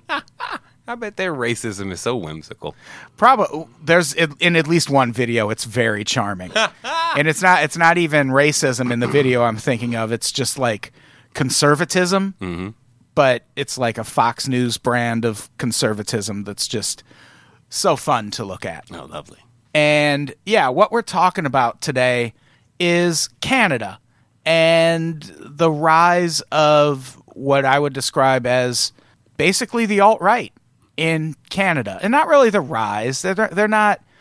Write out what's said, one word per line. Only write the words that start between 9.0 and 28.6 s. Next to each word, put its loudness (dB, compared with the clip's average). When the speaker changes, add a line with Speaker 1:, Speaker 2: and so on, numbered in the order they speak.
Speaker 2:
video 2
I'm 0
thinking -2
of. -2
It's -4
just, -4
like, -2
conservatism. 0
Speaker 1:
Mm-hmm. -8
Speaker 2:
But 2
it's -8
like -2
a -6
Fox 0
News -2
brand -2
of -4
conservatism -4
that's -8
just -8
so 0
fun -4
to -8
look -12
at. -12
Speaker 1:
Oh, -16
lovely. -18
Speaker 2:
And, 2
yeah, 2
what 2
we're -2
talking 0
about -2
today 0
is 0
Canada 0
and 2
the 0
rise 4
of 2
what 0
I 4
would -2
describe 0
as 0